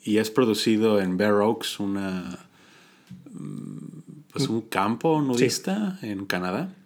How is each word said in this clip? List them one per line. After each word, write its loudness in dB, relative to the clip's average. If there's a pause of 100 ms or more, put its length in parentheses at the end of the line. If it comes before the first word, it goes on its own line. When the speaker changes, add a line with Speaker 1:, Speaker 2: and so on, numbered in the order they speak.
Speaker 1:
y 0
es 0
producido 4
en 0
Bear 4
Oaks, 0
una, -4 (920)
mm, -12 (540)
pues, 0
Speaker 2:
Mm. -2
Speaker 1:
un -2
campo 0
Speaker 2:
Sí. 2
Speaker 1:
nudista 0
en -6
Canadá. -4 (120)